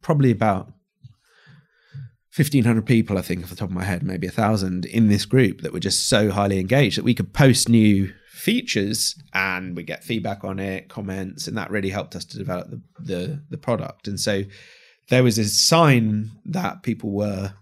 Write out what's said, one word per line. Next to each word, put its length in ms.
probably 300
about 420
fifteen 340
hundred 220
people, 320
I 40
think, 220
off 60
the 60
top 140
of 60
my 80
head, 200
maybe 240
a 40
thousand 540
in 240
this 160
group 360
that 120
were 60
just 280
so 240
highly 280
engaged 380
that 80
we 80
could 200
post 360
new 420
features 840
and 420
we 80
get 200
feedback 400
on 160
it, 300
comments, 580
and 100
that 120
really 200
helped 260
us 100
to 120
develop 320
the, 120
the, 500
the 80
product. 500
And 120
so 240
there 140
was 140
a 80
sign 840
that 380
people 280
were 500